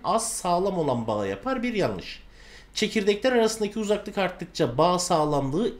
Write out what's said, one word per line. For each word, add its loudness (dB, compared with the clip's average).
az 0
sağlam 0
olan 0
bağı 0
yapar. -4
Bir -2
yanlış. -4
Çekirdekler 2
arasındaki 2
uzaklık -2
arttıkça -2
bağ 4
sağlamlığı 0